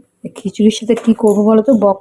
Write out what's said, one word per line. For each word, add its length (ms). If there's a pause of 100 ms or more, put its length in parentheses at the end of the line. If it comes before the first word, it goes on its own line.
(240)
এই 60
খিচুড়ির 480
সাথে 180
কি 180
করবো 300
বলো 180
তো? 120
বক 280